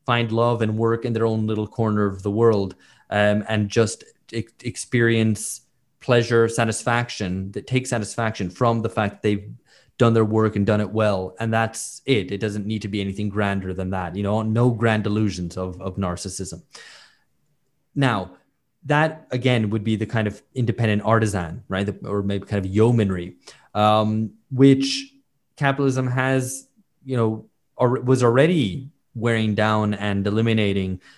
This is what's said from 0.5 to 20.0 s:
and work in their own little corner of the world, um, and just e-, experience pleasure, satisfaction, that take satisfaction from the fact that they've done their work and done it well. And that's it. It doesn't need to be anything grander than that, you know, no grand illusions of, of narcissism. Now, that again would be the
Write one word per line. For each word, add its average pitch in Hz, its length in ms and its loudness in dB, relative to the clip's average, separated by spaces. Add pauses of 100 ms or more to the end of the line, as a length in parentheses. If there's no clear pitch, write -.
and 107 160 0
work 113 260 0
in 120 80 -4
their 110 140 0
own 110 220 -2
little 107 200 -4
corner 107 380 0
of 95 180 -4
the 101 80 -2
world, 104 440 2 (340)
um, 104 400 2
and 107 180 0
just 110 380 0 (260)
e-, 110 140 -6 (180)
experience 117 1000 0 (380)
pleasure, 117 480 2
satisfaction, 110 1040 -2
that 101 160 -10
take 127 180 0
satisfaction 110 640 -4
from 117 340 0
the 107 60 -4
fact 104 260 -2
that - 60 -18
they've 104 300 -2 (460)
done 117 160 6
their 113 100 4
work 110 320 2
and 101 100 2
done 104 140 2
it 101 120 -4
well. 104 480 0
And 113 120 -2
that's 113 540 -4
it. 107 260 0
It 101 60 -4
doesn't 104 300 -4
need 107 160 -4
to 107 40 -8
be 101 140 -4
anything 98 280 -4
grander 98 440 -2
than 92 160 -4
that, 90 260 -6
you 101 80 -4
know, 107 200 0
no 113 260 2
grand 110 380 0
illusions 95 500 -2
of, 92 240 -8
of 92 140 -8
narcissism. 90 680 -6 (1300)
Now, 117 360 0 (540)
that 151 460 0
again 120 400 0
would 107 120 -2
be 110 140 0
the 104 80 -4